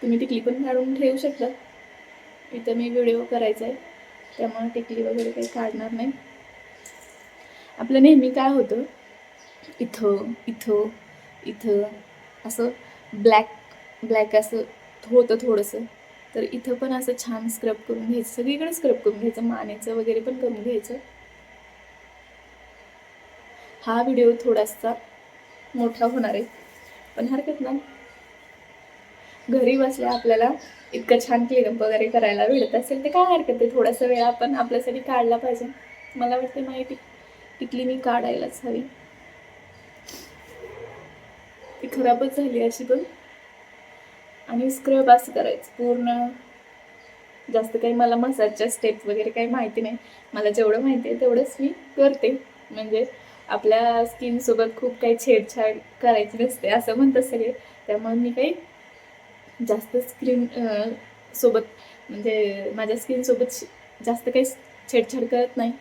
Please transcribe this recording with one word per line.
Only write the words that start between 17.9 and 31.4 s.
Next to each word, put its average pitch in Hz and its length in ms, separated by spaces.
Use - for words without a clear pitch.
घ्यायचं, 233 240
सगळीकडे 285 440
स्क्रब 262 220
करून 208 220
घ्यायचं, 233 260
मानेचं 220 520
वगैरे 226 240
पण 254 180
करून 233 260
घ्यायचं. 233 320
हा 233 160
व्हिडिओ 247 300
थोडासा 220 480
मोठा 233 300
होणार 233 280
आहे, 202 100
पण 240 100
हरकत 277 340
नाही. 269 180
घरी 254 280
बसल्या 262 340
आपल्याला 233 380
इतकं - 240
छान 240 180